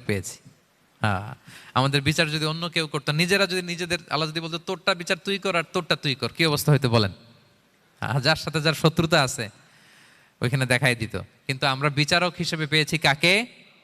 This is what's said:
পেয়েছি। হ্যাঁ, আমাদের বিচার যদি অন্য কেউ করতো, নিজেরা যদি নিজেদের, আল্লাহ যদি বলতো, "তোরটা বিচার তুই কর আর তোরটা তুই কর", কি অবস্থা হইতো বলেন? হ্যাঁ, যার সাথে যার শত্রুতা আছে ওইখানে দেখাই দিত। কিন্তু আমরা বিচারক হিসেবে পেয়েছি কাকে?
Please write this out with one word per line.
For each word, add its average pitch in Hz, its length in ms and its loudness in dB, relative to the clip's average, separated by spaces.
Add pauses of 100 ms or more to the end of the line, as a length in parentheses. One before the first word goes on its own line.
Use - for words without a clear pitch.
পেয়েছি। 98 320 -6 (640)
হ্যাঁ, 104 340 -2 (380)
আমাদের 135 280 2
বিচার 156 280 0
যদি 156 160 -4
অন্য 165 240 -6
কেউ 160 180 -4
করতো, 147 240 -6
নিজেরা 180 360 2
যদি 180 140 -4
নিজেদের, 175 380 -6 (100)
আল্লাহ 156 200 -2
যদি 156 100 -6
বলতো, 165 180 -8
"তোরটা 185 380 -4
বিচার 175 220 -4
তুই 196 220 -6
কর 190 160 -2
আর 165 80 0 (100)
তোরটা 165 220 0
তুই 143 200 -2
কর", 117 140 -4
কি - 160 0
অবস্থা 147 260 2
হইতো 131 180 4
বলেন? 107 220 4 (880)
হ্যাঁ, 113 220 -2
যার 151 140 4
সাথে 156 260 -4
যার 147 120 2
শত্রুতা 160 500 4
আছে 117 260 -4 (920)
ওইখানে 131 240 0
দেখাই 123 300 4
দিত। 113 200 -6 (320)
কিন্তু 135 200 -2
আমরা 139 220 0
বিচারক 170 500 0
হিসেবে 156 280 -4
পেয়েছি 156 300 0
কাকে? 170 480 2 (380)